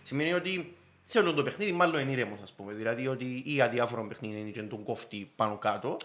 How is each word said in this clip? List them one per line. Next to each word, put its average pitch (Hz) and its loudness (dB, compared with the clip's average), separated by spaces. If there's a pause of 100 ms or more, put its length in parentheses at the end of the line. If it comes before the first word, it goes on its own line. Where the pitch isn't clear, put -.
σημαίνει 151 0
ότι 180 -2 (380)
σε 240 4
όλο 175 6
το 143 4
παιχνίδι 190 -2
μάλλον 170 4
είναι 135 0
ήρεμος, 107 0
ας 95 -16
πούμε. 101 -10
Δηλαδή 113 0
ότι 127 -4
ή 143 2
αδιάφορο 117 2
παιχνίδι 107 -8
είναι 107 -6
και 107 -8
τον 104 -8
κόφτει 104 -6
πάνω 107 2
κάτω. 107 0